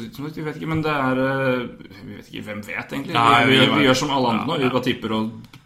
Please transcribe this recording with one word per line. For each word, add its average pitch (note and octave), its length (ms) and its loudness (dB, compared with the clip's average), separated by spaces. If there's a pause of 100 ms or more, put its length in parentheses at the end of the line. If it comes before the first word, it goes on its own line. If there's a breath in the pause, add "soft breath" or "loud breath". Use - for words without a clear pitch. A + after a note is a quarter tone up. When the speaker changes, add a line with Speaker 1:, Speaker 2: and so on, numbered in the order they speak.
Speaker 1:
som C3+ 160 -12
sagt, D#3 140 -10
vi D#3+ 80 -8
vet D3 100 -8
ikke, - 140 -8
men D#3+ 100 0
det D#3 120 -2
er, C3 280 0
eh, C3 440 0 (320)
vi G#2 180 -14
vet - 160 -18
ikke, A2 160 -10
hvem G#2 160 -10
vet - 320 -10
egentlig? - 220 -6
Speaker 2:
Nei, A#2 280 6
Speaker 1:
Vi, B2+ 60 6
vi, - 80 6
Speaker 2:
vi - 80 6
vet. - 80 2
Speaker 1:
vi D3+ 100 4
gjør C3 160 4
som D3 140 -2
alle B2+ 160 2
andre G#2+ 140 -2
Speaker 2:
Ja, B2 40 -4
Speaker 1:
nå, E3 80 -2
vi C3+ 120 2
Speaker 2:
ja. - 40 2
Speaker 1:
bare B2 140 0
tipper A2 300 -2
og A2 340 -6 (160)